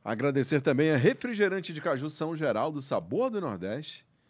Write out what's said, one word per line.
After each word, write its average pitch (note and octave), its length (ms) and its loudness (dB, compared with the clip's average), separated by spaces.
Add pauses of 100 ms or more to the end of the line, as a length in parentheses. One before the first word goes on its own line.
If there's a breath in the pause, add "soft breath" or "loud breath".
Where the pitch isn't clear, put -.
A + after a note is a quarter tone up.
Agradecer C3+ 560 2
também D3 300 4
a D3 60 6
Refrigerante G3 760 2
de D3+ 80 -8
Caju D3 280 -2
São D#3+ 260 -4
Geraldo, C#3+ 460 0
sabor C3 500 -2
do G#3 100 -4
Nordeste. A2 640 -6 (240 soft breath)